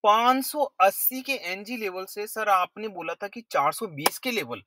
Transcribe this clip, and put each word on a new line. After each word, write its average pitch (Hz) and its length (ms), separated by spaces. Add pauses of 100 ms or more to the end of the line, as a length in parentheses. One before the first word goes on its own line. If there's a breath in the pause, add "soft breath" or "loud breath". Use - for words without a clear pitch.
पाँच 240 400
सौ 302 180 (180)
अस्सी 247 400
के 269 120 (180)
एनजी 202 260
level 190 280
से 208 220
सर 214 220
आपने 196 380
बोला 170 260
था 202 140
कि 226 140 (100)
चार 147 220
सौ 226 140
बीस 151 320
के 254 120
level। 120 360